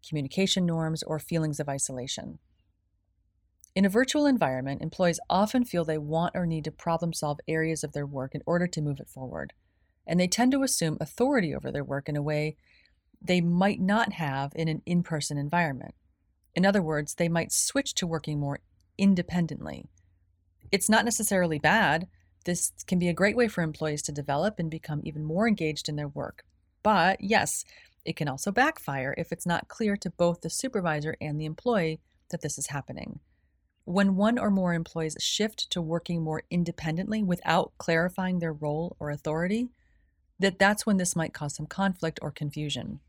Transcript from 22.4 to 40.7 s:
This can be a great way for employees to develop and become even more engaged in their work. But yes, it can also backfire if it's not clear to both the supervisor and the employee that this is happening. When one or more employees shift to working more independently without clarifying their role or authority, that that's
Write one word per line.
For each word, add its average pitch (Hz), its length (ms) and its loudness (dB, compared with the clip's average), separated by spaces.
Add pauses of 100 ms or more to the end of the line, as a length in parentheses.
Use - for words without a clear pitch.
This - 280 -2 (160)
can 185 100 2
be 175 100 2
a 165 60 2
great 208 220 2
way 240 100 4
for 185 160 -2
employees 156 400 -2
to - 80 -6
develop 147 480 -2
and 165 100 -2
become 156 360 -6
even 151 180 -6
more 165 240 0
engaged 160 420 0
in 151 60 -4
their 147 140 -4
work. - 360 -8 (380)
But 190 380 4
yes, - 440 0 (400)
it 165 120 -4
can 151 100 -2
also 139 240 -4
backfire 143 680 0
if - 140 -6
it's - 160 -6
not - 220 -2
clear 208 300 -2
to 175 120 -6
both 175 300 0
the 165 100 -6
supervisor 160 680 -2
and 151 200 -4
the 156 40 -4
employee 160 560 -2 (300)
that 170 100 -4
this 147 180 -6
is 143 80 -6
happening. - 540 -10 (640)
When 196 320 4
one 220 240 4
or 208 100 2
more 185 240 4
employees 165 460 -2
shift - 500 -2
to 180 100 -2
working 165 440 -2
more 156 260 -2
independently 175 720 -2
without 175 560 2
clarifying 180 640 0
their 165 120 -2
role 151 460 -4
or 147 120 -6
authority, 175 580 -2 (720)
that 190 180 2
that's 208 260 4